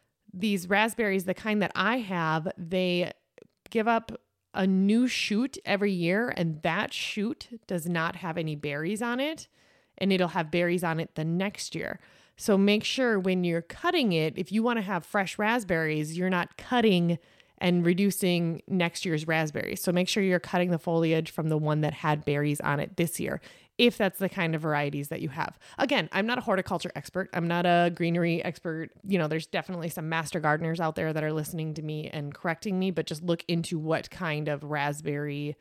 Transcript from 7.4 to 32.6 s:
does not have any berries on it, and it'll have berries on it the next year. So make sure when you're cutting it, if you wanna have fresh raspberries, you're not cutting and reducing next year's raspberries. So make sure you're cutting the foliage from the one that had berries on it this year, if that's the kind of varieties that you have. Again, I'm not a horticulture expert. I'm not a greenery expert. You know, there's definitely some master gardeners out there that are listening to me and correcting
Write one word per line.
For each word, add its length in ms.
does 220
not 280
have 200
any 200
berries 460
on 180
it, 260
and 160
it'll 160
have 220
berries 340
on 160
it 140
the 100
next 500
year. 260
So 200
make 280
sure 340
when 260
you're 180
cutting 500
it, 260
if 140
you 100
wanna 200
have 220
fresh 340
raspberries, 800
you're 140
not 260
cutting 640
and 240
reducing 840
next 360
year's 220
raspberries. 560
So 80
make 180
sure 140
you're 160
cutting 320
the 80
foliage 540
from 160
the 100
one 220
that 120
had 320
berries 360
on 180
it 180
this 220
year, 220
if 200
that's 220
the 80
kind 260
of 60
varieties 480
that 120
you 100
have. 280
Again, 360
I'm 140
not 120
a 40
horticulture 520
expert. 380
I'm 160
not 180
a 260
greenery 520
expert. 460
You 140
know, 80
there's 220
definitely 400
some 200
master 300
gardeners 400
out 160
there 180
that 120
are 80
listening 420
to 80
me 300
and 200
correcting 460